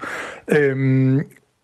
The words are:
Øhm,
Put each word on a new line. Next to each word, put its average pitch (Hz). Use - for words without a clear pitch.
Øhm, 131